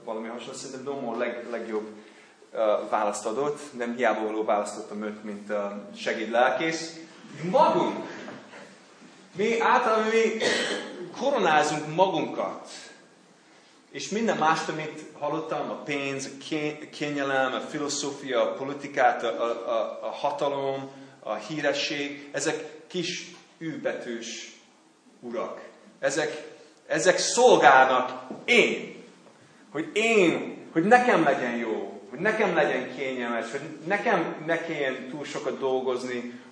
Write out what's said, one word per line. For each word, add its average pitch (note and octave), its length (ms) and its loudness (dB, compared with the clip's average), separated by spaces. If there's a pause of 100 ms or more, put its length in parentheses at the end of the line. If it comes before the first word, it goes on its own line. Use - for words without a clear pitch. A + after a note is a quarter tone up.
valami A2+ 240 -8
hasonló, A#2+ 260 -10
szerintem B2+ 300 -12
Domó B2+ 320 -6
leg-, A#2+ 340 -4
legjobb, G#2+ 380 -4 (640)
ö, G#2+ 220 2 (160)
választ G#2+ 360 0
adott, C#3+ 340 -2 (120)
nem A#2+ 240 -4
hiába A2 280 2
való G#2+ 200 -2
választottam G#2 580 -2
őt, G#2 220 -8
mint, G2+ 260 -10
ö, G#2 140 -2 (320)
segédlelkész. D#3+ 1000 0 (520)
Magunk! D#4+ 460 4 (1400)
Mi A3 280 0
általában A3 460 4
mi A3+ 360 2 (760)
koronázunk D#3 760 2
magunkat. C3 720 0 (1200)
És C#3 180 -10
minden G3+ 280 0
mást, D#3 320 2
amit D#3 360 -8 (140)
hallottam, D3+ 520 -4
a C3 40 -6
pénz, C#3 500 -4
a - 240 -14
ké-, D3+ 420 -4
kényelem, C#3 640 0
a A2 60 -2
filozófia, C#3 840 -2
a A2 100 2
politikát, C3+ 680 0
a, A#2 200 -2
a, A#2 280 -2
a, A2+ 320 0
a A#2 80 -4
hatalom, C#3 800 -2 (300)
a - 140 -4
híresség, C#3+ 960 -4
ezek - 540 -4
kis - 440 -6 (300)
űbetűs A#2+ 920 -6 (680)
urak. A2+ 400 -6 (380)
Ezek, D3+ 540 -2 (340)
ezek D#3+ 320 4
szolgálnak C#3 1040 8 (220)
én. - 600 2 (680)
Hogy D#3 220 -6
én, G#3+ 640 4 (160)
hogy E3 120 2
nekem G#3+ 400 8
legyen B2+ 320 2
jó, A2 440 -4 (160)
hogy - 20 -12
nekem G#3 360 0
legyen C#3 420 0
kényelmes, A#2+ 540 -4
hogy C#3+ 100 -6 (260)
nekem F#3+ 600 0
ne E3 140 0
kelljen C3+ 480 -4
túl C#3+ 160 -8
sokat C3+ 340 -4
dolgozni, B2+ 840 -2 (120)